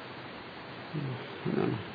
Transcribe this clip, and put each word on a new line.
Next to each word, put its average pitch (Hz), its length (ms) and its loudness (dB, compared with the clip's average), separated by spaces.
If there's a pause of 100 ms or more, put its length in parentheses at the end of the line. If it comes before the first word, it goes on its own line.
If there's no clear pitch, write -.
(1500)
എന്നാണ്. - 300 6 (180)